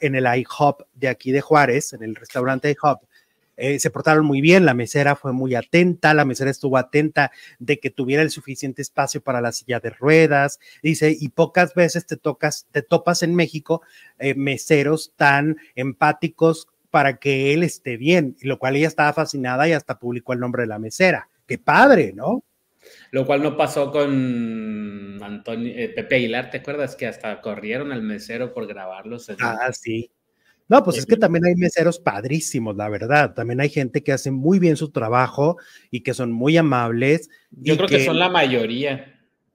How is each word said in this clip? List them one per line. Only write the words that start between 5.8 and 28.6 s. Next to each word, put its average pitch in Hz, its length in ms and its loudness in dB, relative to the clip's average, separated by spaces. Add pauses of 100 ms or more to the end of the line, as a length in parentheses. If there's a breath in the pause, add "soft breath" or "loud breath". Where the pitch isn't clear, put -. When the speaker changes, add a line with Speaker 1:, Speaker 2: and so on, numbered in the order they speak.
Speaker 1:
la 147 100 4
mesera 135 260 -2
estuvo 131 280 0
atenta 147 520 0 (280 loud breath)
de 143 200 -2
que 135 120 -6
tuviera 139 320 0
el 156 80 0
suficiente 135 500 -10
espacio 139 400 -4
para 123 220 -4
la 117 100 -2
silla 120 280 -6
de 117 100 -8
ruedas, 147 720 2 (220 soft breath)
dice, 156 380 2
y 147 80 -6
pocas 165 460 0
veces 175 320 0
te 156 100 -8
tocas, - 560 -4
te 143 80 -2
topas 170 420 0
en 170 120 0
México, 160 480 -2 (360 soft breath)
eh, 135 160 -2
meseros 139 800 0
tan 147 440 2 (160 loud breath)
empáticos 156 920 0 (220)
para 139 280 2
que 139 340 0
él 160 100 0
esté 131 360 -6
bien, 147 420 2
y 131 60 -10
lo 135 120 -2
cual 131 180 -2
ella 156 120 2
estaba 151 240 0
fascinada 139 560 -2
y 170 40 2
hasta 135 260 -4
publicó 120 340 -8
el 123 80 -4
nombre 123 220 -4
de 113 60 -4
la 107 100 -8
mesera. 123 500 0 (180)
¡Qué - 120 -6
padre!, 170 560 6
¿no? 147 280 -6 (680 soft breath)
Speaker 2:
Lo 131 160 -2
cual 143 160 0
no 151 160 -2
pasó 143 320 0
con 113 1300 -4
Antonio, 113 540 -10
eh, 117 140 -6
Pepe 113 240 -4
Aguilar, 123 360 0
¿te 135 80 -8
acuerdas 143 380 -8
que 127 100 -8
hasta 107 360 -10
corrieron 113 500 -8
al 120 80 -6
mesero 113 540 -8
por 110 120 -8